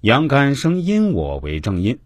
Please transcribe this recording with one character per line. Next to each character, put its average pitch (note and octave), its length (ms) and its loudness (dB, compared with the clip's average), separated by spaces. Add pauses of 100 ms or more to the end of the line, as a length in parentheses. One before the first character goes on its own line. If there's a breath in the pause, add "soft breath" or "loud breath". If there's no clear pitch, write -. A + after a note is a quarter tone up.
阳 B2+ 260 2
干 C#3 300 2
生 E3 240 0
阴 G#3 320 0
我 C#2+ 260 -4
为 D2+ 220 -6
正 F#2 200 -4
印 G#2+ 260 -2